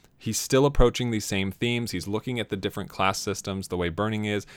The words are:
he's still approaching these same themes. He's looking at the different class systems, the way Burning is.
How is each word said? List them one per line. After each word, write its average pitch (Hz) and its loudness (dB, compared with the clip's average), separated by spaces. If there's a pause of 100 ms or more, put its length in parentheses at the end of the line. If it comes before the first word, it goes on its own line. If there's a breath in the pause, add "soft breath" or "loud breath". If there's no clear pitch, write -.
(180 soft breath)
he's 110 -4
still 131 4
approaching 123 4
these 110 -2
same 98 0
themes. 120 -2
He's 87 -4
looking 113 -4
at 107 -4
the 104 -4
different 98 -6
class 98 0
systems, 95 -6
the 92 -4
way 87 0
Burning 107 -2
is. 104 -2 (100)